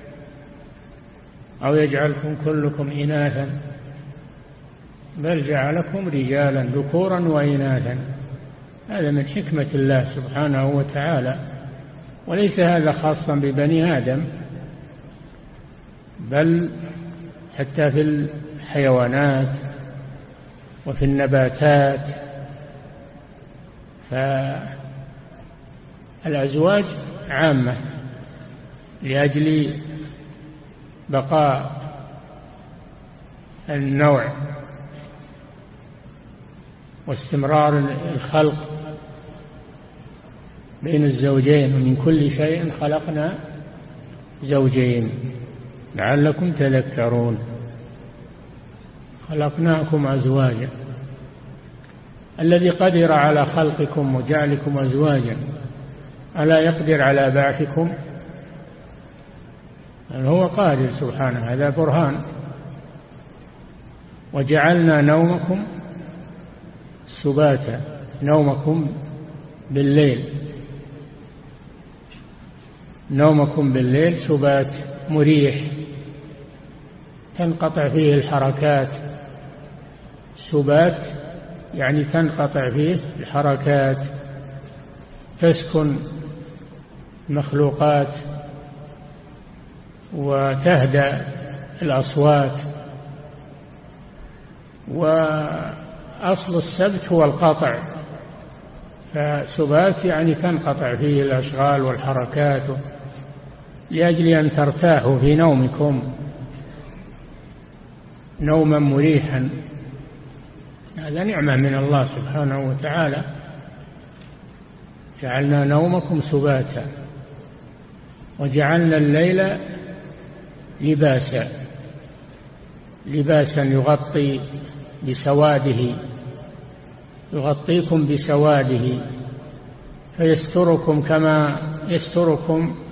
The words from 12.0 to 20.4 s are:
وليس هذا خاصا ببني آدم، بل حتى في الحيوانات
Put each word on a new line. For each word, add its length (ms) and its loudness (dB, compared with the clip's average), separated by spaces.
وليس 320 0
هذا 320 4
خاصا 440 0
ببني 640 2
آدم، 240 0
بل 500 2
حتى 340 0
في 100 4
الحيوانات 1500 0